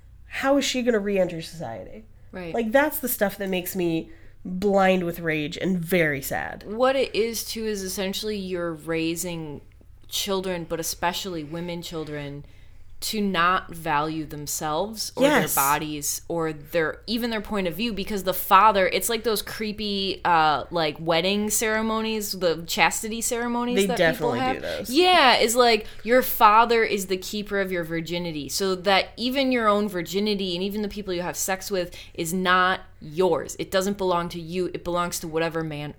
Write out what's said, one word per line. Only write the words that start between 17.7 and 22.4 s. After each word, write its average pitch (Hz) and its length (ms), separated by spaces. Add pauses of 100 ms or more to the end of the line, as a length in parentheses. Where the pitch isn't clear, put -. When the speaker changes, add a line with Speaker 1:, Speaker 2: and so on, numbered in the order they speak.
Speaker 2:
view, 226 180
because 196 300
the 185 100
father, 196 540
it's 190 220
like 226 140
those 214 200
creepy, 208 840
uh, 156 460
like, 160 280
wedding 185 520
ceremonies, 220 800
the 175 340